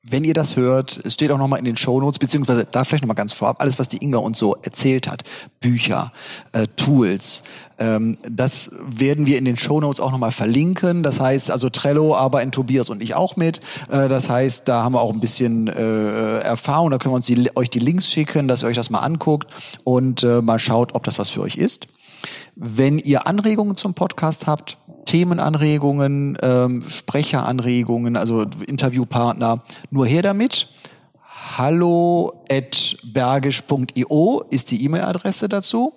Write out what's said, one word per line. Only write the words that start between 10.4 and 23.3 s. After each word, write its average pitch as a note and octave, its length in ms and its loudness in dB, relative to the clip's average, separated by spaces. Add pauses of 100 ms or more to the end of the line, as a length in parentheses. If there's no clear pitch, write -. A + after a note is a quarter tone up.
Das C3 160 0
heißt, C3+ 320 2
also B2 180 0
Trello D3 460 2
arbeiten C3 380 2
Tobias B2+ 360 0
und G#2+ 140 -8
ich A2+ 120 -6
auch F3+ 200 0
mit. E3 240 0 (320)
Äh, C#3 160 2
das C3 220 0
heißt, B2+ 400 0
da A#2 120 2
haben B2 140 2
wir A#2+ 60 4
auch A2+ 100 2
ein G#2+ 80 -2
bisschen, A2+ 480 0
äh, A2 720 0
Erfahrung. C#3+ 500 0
Da C3 100 0
können C3 120 -2
wir B2+ 60 2
uns B2 80 -2
die, B2 320 2
euch B2 120 0
die A#2+ 100 -2
Links D#3+ 300 2
schicken, D3 380 0
dass B2 160 0
ihr A#2+ 60 0
euch A#2 80 -2
das A#2 120 -4
mal A2 100 -2
anguckt D3+ 520 -2 (320)
und, B2+ 400 2
äh, A#2+ 180 4
mal A2+ 160 2
schaut, A#2 380 0
ob A#2 80 -2
das - 160 -6
was G2+ 100 -4
für - 120 -6
euch - 160 -6
ist. - 300 -2 (680)
Wenn C3 420 0
ihr C#3+ 300 0
Anregungen G#3 480 0